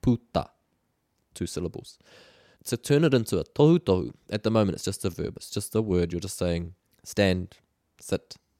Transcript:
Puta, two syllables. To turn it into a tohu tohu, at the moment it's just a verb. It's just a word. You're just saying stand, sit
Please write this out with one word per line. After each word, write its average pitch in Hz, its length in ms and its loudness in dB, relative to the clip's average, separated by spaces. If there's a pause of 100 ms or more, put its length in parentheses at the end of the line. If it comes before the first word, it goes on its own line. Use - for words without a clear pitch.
Puta, 104 480 0 (840)
two - 140 -8
syllables. - 500 -8 (680)
To - 120 -4
turn 147 260 2
it 156 100 4
into 113 260 0
a 78 40 -2
tohu 160 360 4
tohu, 92 340 0 (160)
at 107 140 -4
the 110 80 2
moment 110 240 2
it's - 100 -12
just - 200 -8
a 101 40 0
verb. - 280 -6
It's - 120 -18
just - 260 -8
a 110 60 2
word. 90 300 2
You're 85 80 -4
just 92 180 -8
saying 85 360 -2 (300)
stand, 92 540 0 (420)
sit - 360 -8 (240)